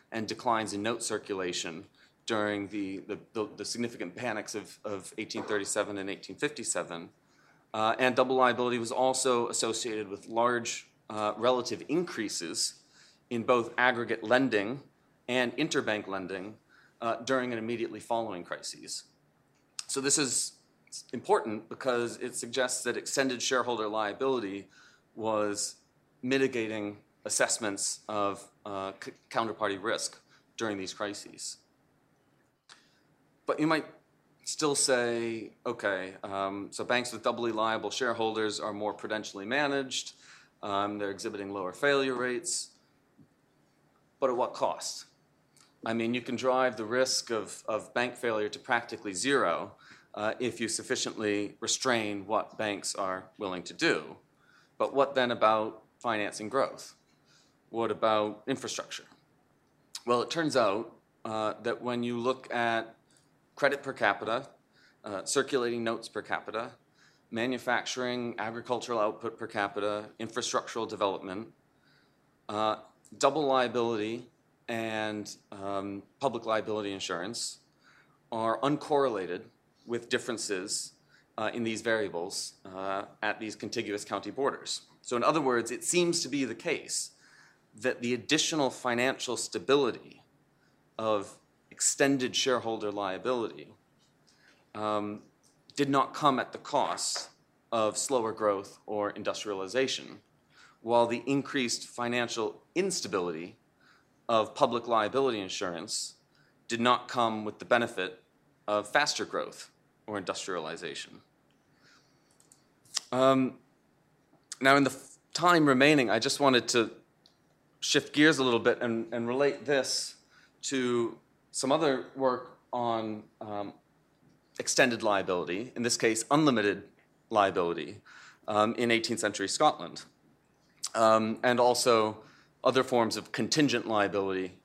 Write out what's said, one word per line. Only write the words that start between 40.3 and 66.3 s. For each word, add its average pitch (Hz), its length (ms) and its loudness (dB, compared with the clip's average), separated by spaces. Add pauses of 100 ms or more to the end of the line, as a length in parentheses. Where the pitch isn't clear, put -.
um, 104 340 -2
they're 104 140 -4
exhibiting 98 420 -8
lower 92 200 -6
failure 139 400 2
rates, 123 560 -4 (1500)
but 135 100 4
at 123 80 0
what 120 160 0
cost?" - 520 -4 (800)
I 113 80 0
mean, 113 200 0
you 123 80 -2
can 123 140 -6
drive 127 420 2
the 110 80 -4
risk 127 440 0
of, 107 380 -4
of 107 260 -4
bank 123 220 0
failure 107 340 0
to - 100 -12
practically 117 540 -2
zero, 98 600 2 (400)
uh, 107 260 -2
if 117 220 -2
you 113 80 -2
sufficiently 104 920 -2
restrain 107 640 0
what 101 320 -2
banks 104 380 -4
are 92 300 -4 (120)
willing 92 260 -6
to 87 100 -12
do. 87 420 0 (600)
But - 160 0
what 135 220 4
then 123 160 2
about 110 520 2 (160)
financing 107 500 -4
growth? - 440 -2 (760)
What 113 180 0
about 107 580 2
infrastructure? - 600 -6 (960)
Well, 120 160 4
it 104 80 -2
turns 156 260 0
out, 110 380 2 (320)
uh, 110 380 -2
that 117 180 -2
when 120 220 -2
you 120 140 -2
look 127 360 -2
at 117 420 0 (600)
credit 139 280 0
per 135 100 -8
capita, 110 540 0 (560)
uh, 101 220 -8
circulating 120 580 0
notes 117 260 -4
per 104 120 -6
capita, 110 500 -6 (580)